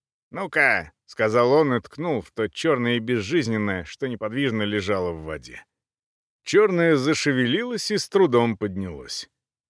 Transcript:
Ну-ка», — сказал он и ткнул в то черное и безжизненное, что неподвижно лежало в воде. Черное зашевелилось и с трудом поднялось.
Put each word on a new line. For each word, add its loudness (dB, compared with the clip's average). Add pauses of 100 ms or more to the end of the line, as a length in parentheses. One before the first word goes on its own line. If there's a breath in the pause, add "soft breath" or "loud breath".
(300)
Ну-ка», — 0 (140)
сказал 2
он 4
и 0
ткнул -6
в -12
то -4
черное 0
и -2
безжизненное, -2
что -8
неподвижно -4
лежало -2
в -10
воде. -12 (800)
Черное 4
зашевелилось 0
и 0
с -4
трудом 4
поднялось. -8 (400)